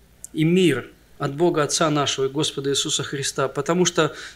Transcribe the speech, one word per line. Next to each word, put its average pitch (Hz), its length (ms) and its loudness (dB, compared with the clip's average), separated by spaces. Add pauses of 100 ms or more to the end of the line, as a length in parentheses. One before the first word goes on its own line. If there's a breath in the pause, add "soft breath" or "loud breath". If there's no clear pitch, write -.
(320)
И 156 100 0
мир 165 480 2 (280)
от 139 160 -4
Бога 160 280 2
Отца 151 280 0
нашего 139 360 0
и - 20 2
Господа 139 420 -2
Иисуса 143 340 -2
Христа». 139 420 -4
Потому 170 380 0
что 156 320 0 (200 loud breath)